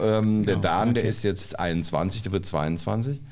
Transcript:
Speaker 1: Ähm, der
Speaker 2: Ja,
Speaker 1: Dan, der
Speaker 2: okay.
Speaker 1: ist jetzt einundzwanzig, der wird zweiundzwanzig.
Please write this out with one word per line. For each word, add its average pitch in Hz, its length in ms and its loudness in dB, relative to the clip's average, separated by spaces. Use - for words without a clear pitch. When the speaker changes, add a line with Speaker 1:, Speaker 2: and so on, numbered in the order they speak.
Speaker 1:
Ähm, 107 460 2
der 98 80 4
Speaker 2:
Ja, 87 60 0
Speaker 1:
Dan, 98 340 2
der 117 80 2
Speaker 2:
okay. 104 80 2
Speaker 1:
ist - 140 -2
jetzt 98 340 -2
einundzwanzig, 85 640 -2
der 110 80 -6
wird 95 160 -2
zweiundzwanzig. 104 720 -2